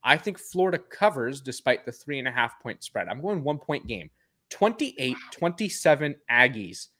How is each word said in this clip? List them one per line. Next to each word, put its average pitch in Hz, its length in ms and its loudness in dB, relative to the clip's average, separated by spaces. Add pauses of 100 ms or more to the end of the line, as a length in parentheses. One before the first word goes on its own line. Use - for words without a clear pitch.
I 135 140 6
think 196 200 -6
Florida 180 400 0
covers 135 640 -2
despite 131 420 -2
the 123 80 -8
three 143 280 -8
and 127 80 -4
a 123 40 -2
half 120 300 0
point - 220 -10
spread. 87 260 -6
I'm 120 120 -6
going 180 220 -4
one 147 140 -2
point - 300 -6
game. 90 220 -8 (400)
Twenty-eight 202 680 0 (140)
twenty-seven 165 840 0 (140)
Aggies. 120 580 2 (120)